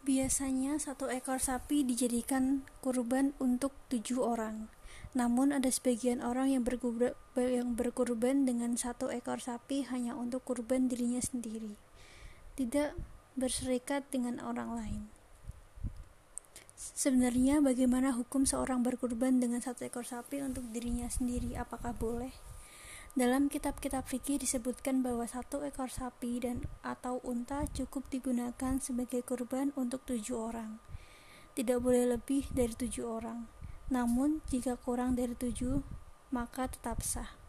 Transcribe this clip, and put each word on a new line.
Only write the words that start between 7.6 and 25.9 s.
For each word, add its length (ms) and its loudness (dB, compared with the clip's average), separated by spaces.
berkurban 720 2
dengan 300 2
satu 340 -2
ekor 300 -4
sapi 480 -2
hanya 260 -2
untuk 300 -4
kurban 420 2
dirinya 320 0
sendiri, 560 -6
tidak 420 0
berserikat 720 0
dengan 340 -2
orang 320 -4
lain. 280 -4
Sebenarnya 800 4
bagaimana 560 6
hukum 320 2
seorang 320 2
berkurban 560 2
dengan 240 2
satu 240 -6
ekor 240 -8
sapi 320 -6
untuk 320 -6
dirinya 400 -4
sendiri? 400 -2
Apakah 400 -6
boleh? 400 -2
Dalam 400 4
kitab-kitab 560 -2
fikih 320 0
disebutkan 640 0
bahwa 240 -2
satu 320 -6
ekor 320 -4